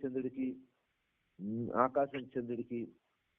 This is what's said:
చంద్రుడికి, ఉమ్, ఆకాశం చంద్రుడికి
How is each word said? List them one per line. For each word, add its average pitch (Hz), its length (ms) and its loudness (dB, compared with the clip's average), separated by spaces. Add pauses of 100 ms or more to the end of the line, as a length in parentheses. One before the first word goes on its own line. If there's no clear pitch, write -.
చంద్రుడికి, 131 540 -2 (800)
ఉమ్, 110 300 -2
ఆకాశం 135 500 4
చంద్రుడికి 120 720 -4 (460)